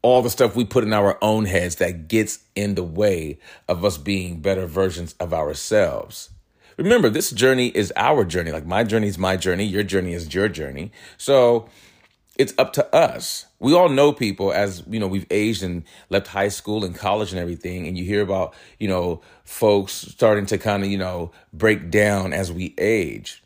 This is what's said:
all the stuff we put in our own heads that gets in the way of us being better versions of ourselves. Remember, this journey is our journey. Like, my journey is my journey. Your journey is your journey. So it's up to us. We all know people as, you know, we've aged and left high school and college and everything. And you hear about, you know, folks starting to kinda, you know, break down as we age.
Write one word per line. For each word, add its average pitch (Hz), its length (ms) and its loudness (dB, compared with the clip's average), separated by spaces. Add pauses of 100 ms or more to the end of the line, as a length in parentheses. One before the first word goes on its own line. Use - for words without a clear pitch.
all 131 200 6
the 120 80 0
stuff 110 260 2
we 120 100 2
put 120 180 2
in 107 100 0
our 101 280 2
own 110 240 2
heads 90 300 -2
that 87 320 -4
gets 110 320 0 (160)
in 101 200 -2
the 92 80 -4
way 82 540 -2 (300)
of 87 180 -2
us 87 120 0
being 87 440 -4
better 95 240 -2
versions 85 540 -4
of 87 140 -4
ourselves. 76 960 -2 (480)
Remember, 196 320 4
this 147 200 -2
journey 127 380 2
is - 280 -2
our 127 300 2
journey. 82 260 -4
Like, 76 140 -8
my 95 180 0
journey 107 240 0
is 90 120 -6
my 95 180 0
journey. 92 280 -2
Your 101 180 -2
journey 90 300 -2
is 82 200 -10
your 98 160 0
journey. 76 420 -10 (260)
So 120 520 4 (640)
it's - 220 0
up - 160 2
to - 220 0
us. - 500 0 (140)
We 139 160 4
all 175 140 6
know 143 220 4
people 98 400 -2
as, 92 380 -2
you 110 100 -4
know, 101 60 -2
we've 92 240 -4
aged 107 320 0
and 87 220 -6 (260)
left 101 180 0
high 101 200 -2
school 104 360 -4
and 87 120 -8
college 101 360 -2
and 92 80 -6
everything. 87 480 -8
And 90 80 -6
you 90 100 -6
hear 104 160 0
about, 95 340 -2 (240)
you 107 80 -4
know, 90 340 -2 (220)
folks 104 500 2
starting 104 540 2
to 104 100 -2
kinda, 98 300 -2
you 98 100 -2
know, 90 340 -6 (220)
break 85 380 0
down 98 420 2
as 87 180 -4
we 87 280 -8
age. 87 680 -2